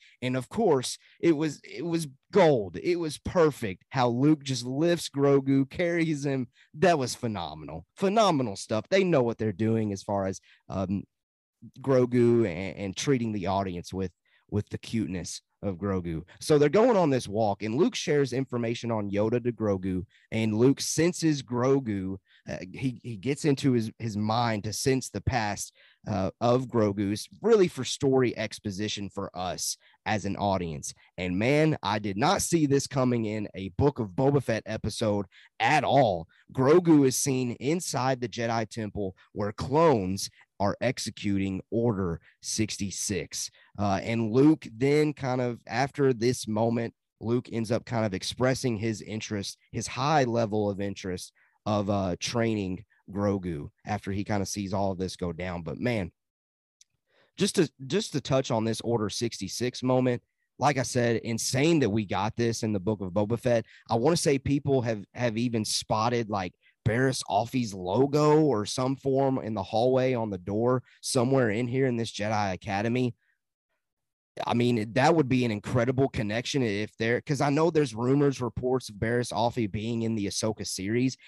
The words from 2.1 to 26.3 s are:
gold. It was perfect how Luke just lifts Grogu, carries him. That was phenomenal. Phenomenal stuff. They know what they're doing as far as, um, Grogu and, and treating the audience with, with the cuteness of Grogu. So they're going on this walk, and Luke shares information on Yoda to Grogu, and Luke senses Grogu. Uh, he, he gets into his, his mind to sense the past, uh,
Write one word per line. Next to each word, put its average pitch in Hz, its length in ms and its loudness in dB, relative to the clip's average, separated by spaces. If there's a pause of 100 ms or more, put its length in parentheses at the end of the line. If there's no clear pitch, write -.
gold. 131 480 4
It 175 160 0
was 165 220 -6
perfect 135 720 0
how 123 200 2
Luke 135 340 4
just 123 200 -4
lifts 160 440 0
Grogu, 139 600 4
carries 165 560 0
him. 135 220 -2 (280)
That 165 260 4
was 123 160 -4
phenomenal. 82 680 -8 (120)
Phenomenal 185 580 2
stuff. 107 340 -4
They 196 140 4
know 160 220 4
what 113 140 -2
they're 107 120 0
doing 110 420 0
as 98 120 -8
far 98 220 0
as, 95 140 -6 (280)
um, 95 340 -2 (760)
Grogu 120 640 4
and, 90 320 -4
and 95 200 -6
treating 117 340 0
the 104 160 -4
audience 95 460 -4
with, 92 180 -4 (400)
with 104 200 -2
the 107 80 -8
cuteness 92 640 -6 (200)
of 98 140 -4
Grogu. 87 480 -4 (160)
So 156 180 4
they're 147 100 4
going 214 280 4
on 175 120 4
this 131 200 0
walk, 101 340 -2
and 110 140 -4
Luke 202 180 2
shares 143 380 0
information 120 580 -4
on 104 220 -4
Yoda 110 320 0
to 120 80 -2
Grogu, 95 520 0 (280)
and 110 260 0
Luke 131 220 6
senses 160 600 0
Grogu. 120 760 0 (340)
Uh, - 60 -8 (160)
he, 131 320 -6
he 117 120 -10
gets 123 280 -4
into 143 260 2
his, 113 300 2
his 113 160 -4
mind 110 480 0
to 107 80 -6
sense 131 360 0
the 101 120 -8
past, 107 520 -2 (380)
uh, 95 300 0